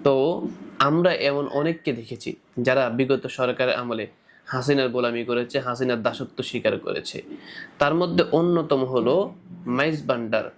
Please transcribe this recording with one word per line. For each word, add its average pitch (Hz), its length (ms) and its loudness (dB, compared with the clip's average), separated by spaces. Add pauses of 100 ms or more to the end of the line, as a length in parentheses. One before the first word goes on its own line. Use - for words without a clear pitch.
তো 139 420 2 (320)
আমরা 160 360 4
এমন 143 340 -2
অনেককে 160 440 -2
দেখেছি 117 440 -8 (240)
যারা 127 300 2
বিগত 131 360 0
সরকারের 127 480 0
আমলে 117 320 -4 (400)
হাসিনার 131 420 2
গোলামি 120 360 0
করেছে, 120 360 -2
হাসিনার 123 420 -2
দাসত্ব 120 400 -4
স্বীকার 110 360 0
করেছে। - 440 -6 (560)
তার 147 160 4
মধ্যে 175 380 2
অন্যতম 160 520 4
হলো 127 500 2 (320)
মাইজ 143 400 0
ভান্ডার 113 520 -2